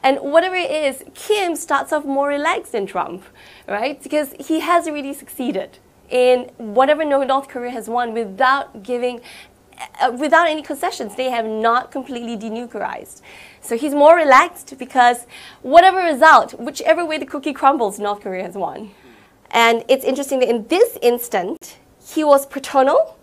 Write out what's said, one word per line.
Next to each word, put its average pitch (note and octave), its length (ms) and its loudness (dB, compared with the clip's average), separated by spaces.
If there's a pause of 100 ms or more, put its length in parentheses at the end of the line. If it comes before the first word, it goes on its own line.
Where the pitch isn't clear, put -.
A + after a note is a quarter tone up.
and C4+ 160 2
whatever E4+ 360 0
it F4 160 -4
is, D4 320 -4 (100)
Kim F#4+ 420 -2
starts - 380 -2
off D4+ 120 -4
more C#4 220 -2
relaxed D4 440 -4
than G3+ 160 -6
Trump, F3+ 360 -8 (440)
right? B3+ 340 -6
Because D4 380 -4
he D#4 220 -2
has E4+ 260 0
already C#4+ 260 -8
succeeded - 640 -8 (320)
in B3 480 2
whatever C4 460 2
Nor-, C#4 220 0
North C4+ 240 -2
Korea B3 220 -10
has A3 180 -12
won A#3 240 -4
without A#3 680 -2
giving, B3 400 -6 (800)
uh, B3 100 0
without D#4 360 2
any D#4 140 -4
concessions. C#4 540 -8
They B3+ 140 -4
have A#3 160 -4
not A3+ 460 0
completely A#3+ 460 -10
denuclearized. A3 840 -10 (380)
So - 180 -6
he's C#4 160 -4
more D4 220 8
relaxed D4+ 600 2
because A#3+ 480 2 (360)
whatever F4 360 6
result, D#4 560 4
whichever D#4 520 -2
way D#4 120 -4
the D#4 80 -6
cookie D4 260 -6
crumbles, C4 480 0
North G3+ 220 -4
Korea F#3 220 -8
has F3+ 120 -12
won. F#3 360 -10 (600)
And A#3 380 2
it's C4 160 2
interesting C4+ 340 -2
that B3 100 2
in A3+ 180 -2
this G4 340 2
instant, A#3 760 -4 (220)
he - 240 -6
was C#4 220 4
paternal C#4+ 760 0